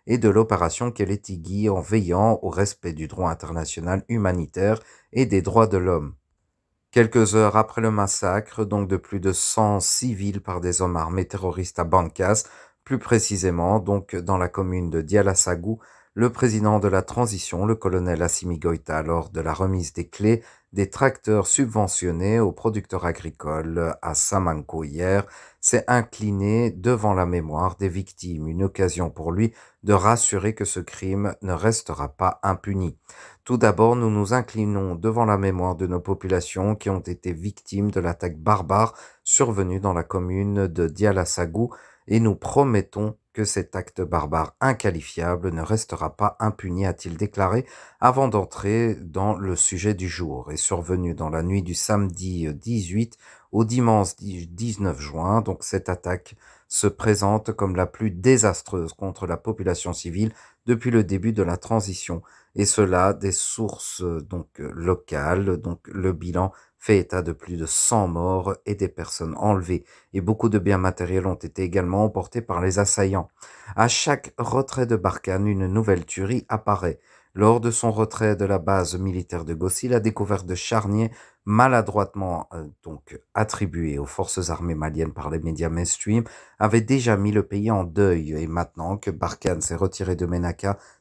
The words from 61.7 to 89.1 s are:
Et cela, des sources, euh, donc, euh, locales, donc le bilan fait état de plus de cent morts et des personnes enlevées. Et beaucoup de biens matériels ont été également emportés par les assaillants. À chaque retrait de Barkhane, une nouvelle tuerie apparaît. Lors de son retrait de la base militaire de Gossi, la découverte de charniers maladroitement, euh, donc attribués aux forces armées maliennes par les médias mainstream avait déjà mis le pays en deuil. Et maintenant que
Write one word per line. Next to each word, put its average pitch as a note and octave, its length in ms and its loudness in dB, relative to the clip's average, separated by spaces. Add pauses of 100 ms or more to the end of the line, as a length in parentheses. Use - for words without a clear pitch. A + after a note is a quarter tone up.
Et G2+ 100 2
cela, F#2+ 480 4
des G2 180 -2
sources, - 720 -6
euh, E2+ 180 -4
donc, E2+ 400 -12
euh, D2 140 -8
locales, F2 800 0
donc E2 320 -6
le F#2+ 240 -2
bilan F2 400 -2 (260)
fait G#2 200 4
état F2+ 240 0
de E2+ 100 -4
plus F2 260 -10
de D#2+ 100 -6
cent G#2 400 2
morts F2+ 480 -2 (100)
et G#2 80 -4
des F#2+ 140 -2
personnes E2 500 -8
enlevées. F#2 460 0 (300)
Et F#2+ 80 -2
beaucoup G#2+ 280 0
de G#2 80 2
biens F#2+ 220 2
matériels F#2 480 -2
ont F2+ 80 -2
été F2 260 -10
également F#2 420 0
emportés G#2 380 -4
par F2 180 -4
les F#2 200 0
assaillants. G2 480 2 (480)
À A2+ 120 4
chaque - 520 0
retrait B2 480 -2
de A#2 80 4
Barkhane, F#2+ 500 -2
une F#2+ 220 0
nouvelle G2 380 2
tuerie G2+ 440 -4
apparaît. F#2+ 500 -2 (360)
Lors A2 260 6
de A#2 80 0
son A2+ 220 0
retrait G#2+ 440 0
de G2 100 0
la F#2+ 120 0
base F2+ 400 0
militaire F2+ 480 -4
de E2 80 -6
Gossi, F#2+ 360 -2
la B2 100 4
découverte G2+ 480 -2
de F2+ 80 -4
charniers G#2+ 560 0 (340)
maladroitement, G2+ 1080 2
euh, D#2+ 120 -12 (180)
donc - 360 -16 (160)
attribués E2+ 640 -2
aux C#2+ 80 -6
forces F2+ 420 -4
armées E2+ 240 -4
maliennes D#2 400 -4
par D2 160 -8
les D#2 100 -4
médias D#2+ 300 -2
mainstream G2 540 0 (340)
avait G#2+ 240 4
déjà A#2+ 340 2
mis G2+ 160 2
le G#2 120 2
pays G#2 260 -2
en G2 140 2
deuil. E2+ 500 2
Et D#2+ 140 -4
maintenant E2+ 500 -4
que G2+ 140 -6